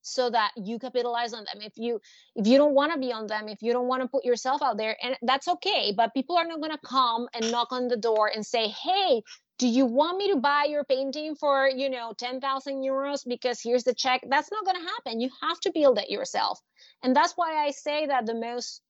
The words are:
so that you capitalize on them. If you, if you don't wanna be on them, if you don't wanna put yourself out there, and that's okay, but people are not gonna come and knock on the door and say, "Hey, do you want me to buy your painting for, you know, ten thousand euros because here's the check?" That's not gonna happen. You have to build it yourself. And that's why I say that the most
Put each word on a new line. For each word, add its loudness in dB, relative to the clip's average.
so -2
that 0
you -8
capitalize -4
on -14
them. -12
If -16
you, -4
if 0
you 8
don't 6
wanna 2
be -4
on -8
them, -6
if -12
you 0
don't 0
wanna -2
put -2
yourself 0
out 0
there, -2
and -4
that's 0
okay, 0
but 2
people -2
are 4
not -8
gonna -6
come 2
and -2
knock 0
on -2
the 0
door 2
and -6
say, 0
"Hey, 0
do 2
you 4
want 2
me 0
to 4
buy 2
your -2
painting -2
for, 4
you 0
know, -6
ten -8
thousand -4
euros -2
because -4
here's 0
the 2
check?" 0
That's 2
not -4
gonna -2
happen. -6
You -2
have -4
to -2
build 6
it -6
yourself. -2
And 2
that's 4
why 0
I 0
say -4
that 0
the -2
most -8